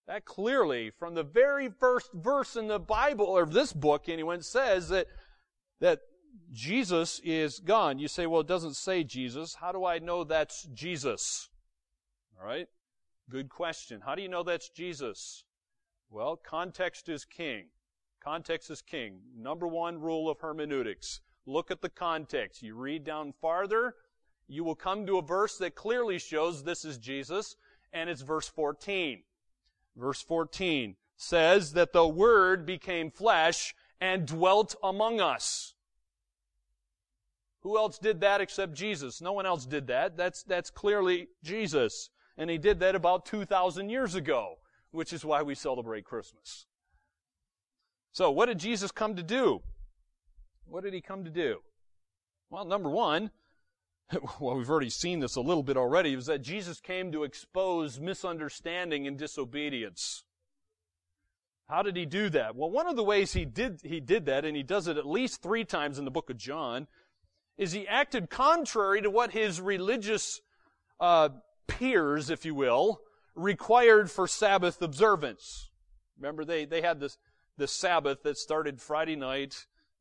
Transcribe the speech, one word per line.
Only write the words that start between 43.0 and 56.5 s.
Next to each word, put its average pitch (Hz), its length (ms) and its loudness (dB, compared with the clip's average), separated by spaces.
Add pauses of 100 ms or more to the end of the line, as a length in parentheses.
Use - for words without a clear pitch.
two 208 220 -4
thousand 185 420 0
years 233 260 -2
ago, 131 440 -2 (320)
which 160 220 -8
is 156 120 -10
why 151 180 2
we 143 120 -4
celebrate 117 500 -6
Christmas. - 640 -14 (1500)
So 170 180 4
what 185 160 4
did 226 120 0
Jesus 202 340 -4
come 214 240 -4
to 180 60 -6
do? 185 400 2 (1040)
What 185 180 -10
did 196 80 -6
he 185 80 -8
come 190 240 -12
to 165 60 -10
do? 151 300 0 (920)
Well, 175 160 -10
number 180 240 -2
one, 185 400 2 (800)
<laughs> - 20 -14 (280)
well, 131 160 -2
we've 123 140 -4
already 143 200 2
seen 175 300 -4
this 127 160 -4
a 127 40 0
little 151 220 2
bit 131 140 0
already, 135 380 4
was 127 120 -8
that 143 160 -2
Jesus 175 380 -8